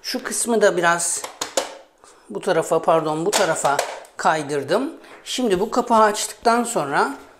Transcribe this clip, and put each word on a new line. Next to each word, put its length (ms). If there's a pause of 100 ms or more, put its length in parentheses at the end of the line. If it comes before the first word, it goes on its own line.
şu 220
kısmı 380
da 140
biraz 460 (1080)
bu 100
tarafa, 420
pardon, 440
bu 40
tarafa 460 (400)
kaydırdım. 760 (320)
Şimdi 360
bu 100
kapağı 320
açtıktan 640
sonra 520 (240)